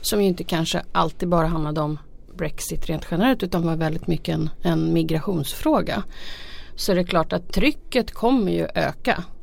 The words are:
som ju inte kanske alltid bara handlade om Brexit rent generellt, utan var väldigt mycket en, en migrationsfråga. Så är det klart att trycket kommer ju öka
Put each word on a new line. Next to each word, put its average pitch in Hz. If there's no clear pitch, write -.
som 208
ju 196
inte 180
kanske 165
alltid 175
bara 165
handlade 156
om 151
Brexit -
rent 156
generellt, -
utan 175
var 165
väldigt 160
mycket 160
en, 156
en 165
migrationsfråga. 165
Så -
är 180
det 180
klart 175
att -
trycket 240
kommer 226
ju 170
öka -